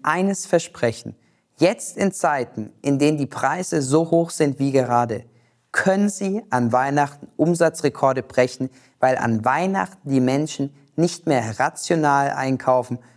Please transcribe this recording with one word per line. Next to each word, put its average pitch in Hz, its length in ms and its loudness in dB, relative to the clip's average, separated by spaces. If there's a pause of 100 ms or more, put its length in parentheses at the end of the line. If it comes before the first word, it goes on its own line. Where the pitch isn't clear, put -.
eines 185 420 0
versprechen. - 720 -2 (400)
Jetzt - 400 0
in 196 160 0
Zeiten, 127 600 -4 (100)
in 139 160 0
denen 147 180 2
die 139 100 -4
Preise 160 540 -4
so 156 300 0
hoch 170 180 2
sind 143 300 0
wie 139 140 0
gerade, 120 520 0 (480)
können 196 380 2
Sie 202 400 -4
an 120 220 2
Weihnachten 139 640 0
Umsatzrekorde 156 840 2
brechen, 127 460 0 (320)
weil 127 160 2
an 113 300 0
Weihnachten 185 640 -2
die 135 100 4
Menschen 139 540 -2 (200)
nicht 170 320 -2
mehr 117 320 0
rational 143 760 0
einkaufen, 127 680 0 (180)